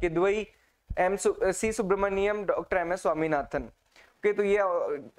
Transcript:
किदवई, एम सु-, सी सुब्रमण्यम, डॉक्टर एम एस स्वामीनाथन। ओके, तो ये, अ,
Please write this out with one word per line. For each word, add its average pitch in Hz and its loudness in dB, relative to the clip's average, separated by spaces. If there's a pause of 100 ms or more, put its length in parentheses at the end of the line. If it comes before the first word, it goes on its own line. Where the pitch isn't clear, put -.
किदवई, 190 0 (520)
एम 185 2
सु-, 190 0
सी 220 -2
सुब्रमण्यम, 202 0
डॉक्टर 175 -2
एम 170 0
एस 190 -2
स्वामीनाथन। 156 0
ओके, - -4
तो 208 0
ये, 202 4
अ, 170 0 (100)